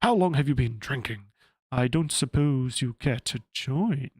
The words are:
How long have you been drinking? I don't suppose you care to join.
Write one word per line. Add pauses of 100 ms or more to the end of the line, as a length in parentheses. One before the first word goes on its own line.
How
long
have
you
been
drinking? (440)
I
don't
suppose
you
care
to (120)
join.